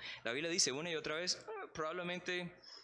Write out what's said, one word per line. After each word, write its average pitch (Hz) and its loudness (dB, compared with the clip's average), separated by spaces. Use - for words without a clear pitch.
la 117 2
Biblia 156 2
dice 180 6
una 160 0
y 160 2
otra 151 0
vez, 175 0
"Ah, 403 -6
probablemente 175 -2